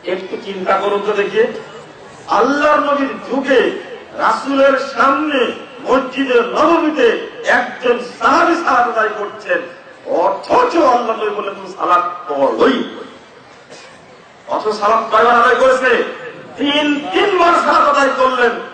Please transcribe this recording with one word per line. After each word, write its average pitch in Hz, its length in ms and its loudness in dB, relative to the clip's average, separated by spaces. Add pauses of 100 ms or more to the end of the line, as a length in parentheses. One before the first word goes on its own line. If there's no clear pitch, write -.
একটু 185 420 -6
চিন্তা 190 320 -2
করুন 202 280 0
তো 208 80 0
দেখি, 196 300 0 (840)
আল্লাহর 285 520 2
নবীর 277 300 0 (200)
যুগে 254 500 2 (380)
রাসূলের 269 640 2
সামনে 277 720 0 (320)
মসজিদে 254 500 0
নববীতে 294 920 2 (180)
একজন 247 540 0 (200)
সাহাবী 330 360 2
সালাত 247 320 0
আদায় 226 220 0 (100)
করছেন, 185 380 -4 (480)
অথচ - 720 0
আল্লাহ 240 420 2
নবী 214 120 -2
বললেন, 202 240 -6
"তুমি 190 240 -14
সালাত 175 540 -2
পড়োই।" - 520 2 (1600)
অথচ 208 280 -2
সালাত 208 400 0
কয়বার 240 260 4
আদায় 247 140 4
করেছে? 254 480 2 (540)
তিন, 294 540 0
তিনবার 359 420 2
সালাত 294 360 2
আদায় 277 280 2
করলেন। 247 340 2 (220)